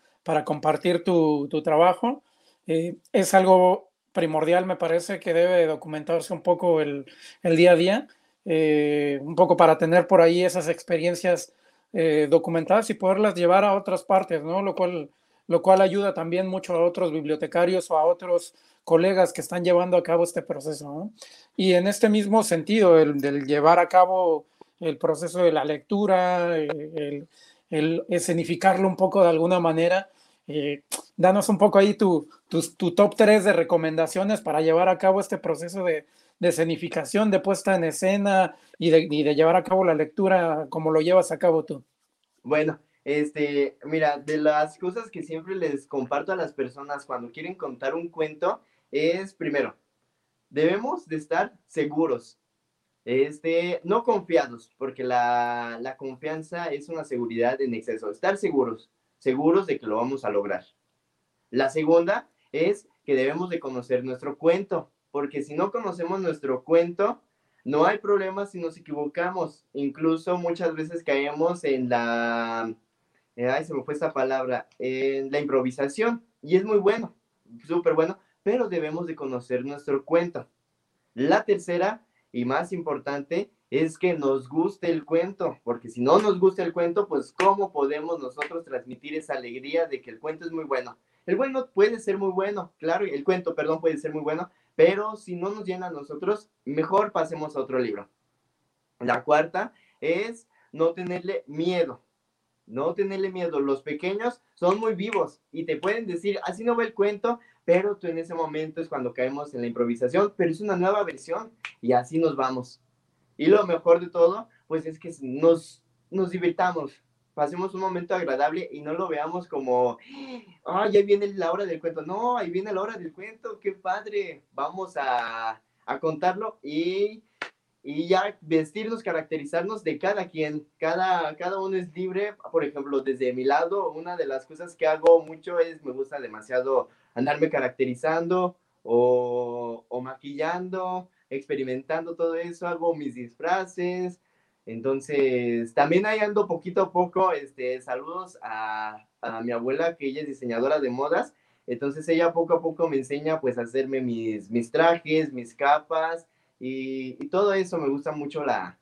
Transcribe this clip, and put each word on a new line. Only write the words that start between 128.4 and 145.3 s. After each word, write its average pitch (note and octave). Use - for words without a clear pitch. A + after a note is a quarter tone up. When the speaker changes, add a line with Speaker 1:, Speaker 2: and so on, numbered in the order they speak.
Speaker 2:
vestirnos, G3+
caracterizarnos E3+
de D3+
cada F#3
quien. D3+
Cada, E3+
cada F#3
uno F#3+
es F3
libre, F#3
por D#3+
ejemplo, C#3
desde C3
mi B2+
lado, E3+
una F3
de D#3
las -
cosas E3+
que D#3+
hago D#3+
mucho E3
es, E3
me C3
gusta C3+
demasiado B2+
andarme D3
caracterizando D#3+
o, A#2+
o B2
maquillando, F3+
experimentando C#3
todo E3
eso, E3+
hago E3+
mis C#3
disfraces. F3+
Entonces, B2